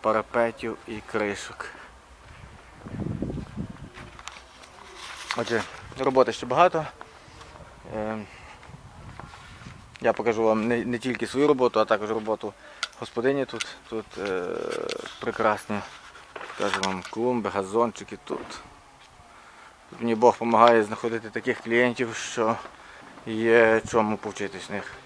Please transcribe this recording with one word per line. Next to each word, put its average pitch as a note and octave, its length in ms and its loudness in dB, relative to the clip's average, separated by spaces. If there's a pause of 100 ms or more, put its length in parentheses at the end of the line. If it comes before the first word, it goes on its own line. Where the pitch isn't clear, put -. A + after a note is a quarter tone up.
парапетів A2+ 760 0 (100)
і G#2+ 120 -8 (120)
кришок. G#2 540 -4 (3750)
Отже, A2+ 240 0 (380)
роботи C3 320 6
ще - 140 -6
багато. D#3 400 4 (1080)
Е, A2 220 -4 (1800)
я A#2 120 4
покажу A2+ 300 0
вам A2 240 4
не, A#2+ 180 0
не B2 120 -2
тільки A#2 300 -4
свою C#3 200 2
роботу, B2+ 320 4
а A2 60 4
також G#2+ 240 0
роботу A2 440 -2 (460)
господині C3 460 0
тут. - 220 -10 (220)
Тут, A2 160 -6 (120)
е, F#2 260 -2 (760)
прекрасні, G#2+ 600 0 (760)
скажу G2 260 0
вам, F#2+ 280 -2
клумби, A2+ 400 0
газончики G2+ 760 0
тут. - 240 -8 (1400)
Тут - 120 -14
мені A#2 140 2
Бог A2+ 220 6
помагає A#2 460 8
знаходити A2 460 -4
таких A2+ 320 -4
клієнтів, A#2 540 0
що A#2 400 0 (720)
є A2+ 560 6 (100)
чому G#2+ 260 2
повчитись F#2+ 520 -8
в G2 40 -8
них. G2 180 -8 (140)